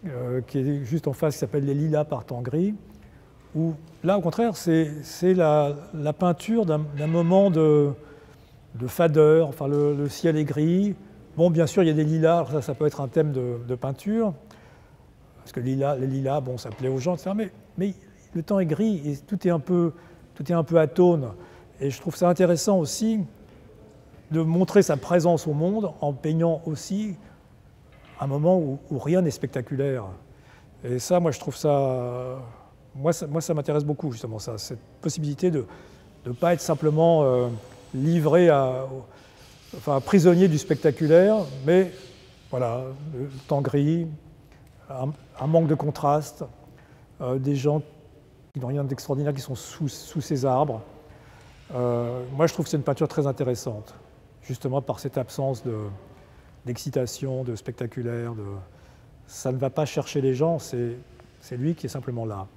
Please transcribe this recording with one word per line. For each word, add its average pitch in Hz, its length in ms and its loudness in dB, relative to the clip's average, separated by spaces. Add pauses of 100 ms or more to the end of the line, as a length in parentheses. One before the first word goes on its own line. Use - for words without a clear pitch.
euh, 127 360 -4
qui 135 180 -4
est 143 240 -2
juste 143 240 -4
en 135 60 -2
face, 151 220 -2
qui - 40 -14
s'appelle 147 240 -2
Les 139 100 0
Lilas 151 300 0
partent 135 300 -8
en 120 80 -8
gris, 165 340 -2 (800)
où 160 180 0 (300)
là, 190 140 4
au 190 40 0
contraire, 185 360 0
c'est, 160 340 2 (120)
c'est 185 300 0
la, 151 400 4 (200)
la 151 180 -4
peinture 185 540 0
d'un, 156 160 0 (160)
d'un 147 100 -2
moment 175 420 4
de, 151 420 6 (840)
de 120 120 -6
fadeur, 156 600 6
enfin 143 220 -6
le, 147 260 2
le 143 140 -2
ciel 165 260 0
est 156 80 0
gris. 170 520 0 (420)
Bon, 170 120 6
bien 165 160 4
sûr, 196 160 2
il 170 60 6
y 160 40 4
a - 20 2
des 156 100 2
lilas, 160 360 4
alors 131 120 -4
ça, 147 100 -2
ça 139 120 -6
peut 151 120 -2
être 147 140 -2
un 139 80 -4
thème 151 240 0
de, 123 340 -4
de 123 100 -4
peinture, 202 580 -4 (1040)
parce - 160 -20
que 127 80 -6
lilas, 135 340 0
les 131 120 -4
lilas, 135 340 -2
bon, 127 160 -8
ça 117 140 -12
plaît 131 180 -4
aux 131 80 -2
gens, 156 160 -2
et 165 60 -6
cetera, 190 160 -6
mais, 214 160 -4 (260)
mais 190 160 -2 (400)
le 165 100 -4
temps 202 160 0
est 185 60 2
gris 170 440 0
et 143 60 -4
tout 180 320 -4
est 175 40 4
un 170 80 2
peu, 170 340 0 (420)
tout 151 160 -6
est 170 40 2
un 165 80 2
peu 165 140 4
atone. 160 520 4 (500)
Et 139 100 -2
je 127 120 -10
trouve - 160 -6
ça 180 100 2
intéressant 180 520 4
aussi 220 420 -2 (1080)
de 160 120 0
montrer 175 400 4
sa 151 160 2
présence 170 500 2
au 151 60 -2
monde 180 480 -2
en 143 100 -2
peignant 160 540 0
aussi 190 500 -6 (1040)
un 139 80 -4
moment 151 300 2
où, 139 200 -2 (140)
où 139 80 -4
rien 175 220 2
n'est 156 100 2
spectaculaire. 131 720 -4 (800)
Et 123 160 -4
ça, 180 220 2
moi, 165 100 2
je - 80 -6
trouve - 160 -8
ça, 127 840 -2 (540)
moi, 143 200 0
ça, 170 140 -6
moi, 147 120 -2
ça 160 140 -2
m'intéresse 147 320 0
beaucoup, 147 260 -4
justement, 110 260 -10
ça, 113 200 -10
cette - 240 -12 (200)
possibilité 151 480 -2
de 147 160 -2 (600)
ne 123 80 -6
pas 170 200 2
être 165 60 0
simplement, 156 640 4
euh, 127 240 2 (460)
livré 160 560 4
à, 135 360 2 (920)
enfin, 139 240 -2
prisonnier 180 480 6
du 151 80 2
spectaculaire, 160 800 4 (280)
mais 180 280 4 (580)
voilà, 123 320 -2 (300)
le 135 160 -8 (180)
temps 143 140 0
gris, 147 460 0 (840)
un, 131 180 -6 (320)
un 131 80 -4
manque 165 200 6
de 151 80 4
contraste, 147 680 -2 (800)
euh, 131 180 -4
des 139 160 -2
gens 147 260 0 (720)
qui 139 60 -8
n'ont 127 80 -8
rien 139 160 -2
d'extraordinaire, 139 500 -4
qui 135 60 -8
sont 127 160 -10
sous, - 320 -8
sous - 320 -10
ces 131 240 -4
arbres. 131 380 0 (920)
Euh, 120 500 -2 (120)
moi, 156 100 4
je 160 60 2
trouve 160 140 -4
que - 40 -14
c'est 160 80 -2
une 139 60 -2
peinture 143 240 -2
très 143 180 -2
intéressante, 120 720 -6 (460)
justement 135 400 -4
par 120 200 -8
cette 139 160 -6
absence 135 480 -4
de, 117 100 -6 (880)
d'excitation, 127 800 -6
de 123 140 -6
spectaculaire. 117 760 -8
De, 107 120 -10 (800)
ça - 260 -8
ne 131 60 -4
va 131 120 -2
pas 151 140 -2
chercher 143 380 -4
les 131 120 0
gens, 160 240 0
c'est, 120 380 -6 (460)
c'est - 160 -14
lui 156 180 -2
qui - 120 -10
est - 20 -6
simplement 127 340 -8
là. 101 340 -8